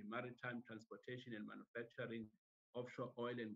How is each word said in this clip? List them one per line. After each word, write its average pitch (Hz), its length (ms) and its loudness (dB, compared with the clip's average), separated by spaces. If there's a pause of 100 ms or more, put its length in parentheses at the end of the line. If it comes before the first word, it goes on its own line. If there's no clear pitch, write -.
the 104 80 -4
maritime, 120 560 2
transportation 113 720 -4
and 107 80 0
manufacturing, 113 800 -2 (480)
offshore 123 480 0
oil 120 160 4
and 110 200 2